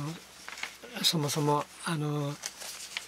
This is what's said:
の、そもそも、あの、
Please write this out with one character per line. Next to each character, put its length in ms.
の、 60
そ 120
も 120
そ 120
も、 240
あ 120
の、 380